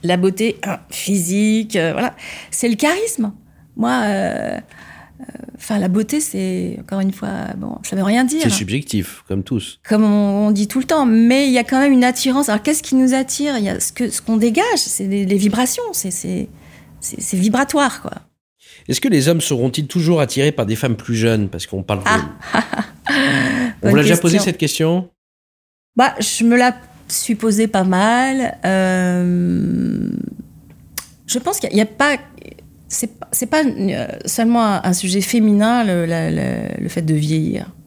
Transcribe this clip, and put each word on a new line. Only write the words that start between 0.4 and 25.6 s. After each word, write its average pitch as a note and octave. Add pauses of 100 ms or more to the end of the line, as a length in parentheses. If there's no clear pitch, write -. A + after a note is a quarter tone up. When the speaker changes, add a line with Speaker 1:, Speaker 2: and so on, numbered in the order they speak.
Speaker 1:
hein, G3 (100)
physique, G#3
euh, E3
voilà. - (340)
C'est -
le A3+
charisme. D4 (420)
Moi, A#3 (140)
euh, G3
euh, - (340)
enfin, G#3
la F#3
beauté, G#3+
c'est, F#3
encore G3
une F#3+
fois, G3 (100)
bon, -
ça -
veut F#3+
rien A3+
dire. C#4+
Speaker 2:
C'est C#4
subjectif, G#2+
comme F#2+
tous. -
Speaker 1:
Comme G#3+
on, G#3
on G#3+
dit G#3
tout C4
le C4
temps, D4+
mais A#3+
il C4
y B3+
a A#3+
quand C4
même C#4+
une B3
attirance. C4
Alors, G#3+
qu'est-ce D4+
qui -
nous C4
attire ? C4+
Il G#3
y F#3+
a -
ce -
que, -
ce -
qu'on A3+
dégage, A#3 (140)
c'est -
les, G3
les F#3+
vibrations, A3
c'est, -
c'est, - (540)
c'est, -
c'est -
vibratoire, B3
quoi. - (720)
Speaker 2:
Est-ce B2+
que C4+
les D3
hommes E3
seront-ils C3+
toujours E3
attirés C#3
par A#2
des A2
femmes B2
plus A2+
jeunes ? A2
Parce E2+
qu'on F#2+
parle G2+
de F#2
Speaker 1:
Ah. G#3+ (240)
<laughs> -
Speaker 2:
On C4+
vous -
Speaker 1:
Bonne C3+
Speaker 2:
l'a D3
déjà F3
posé, E3+
Speaker 1:
question. G3+
Speaker 2:
cette -
question ? E3 (880)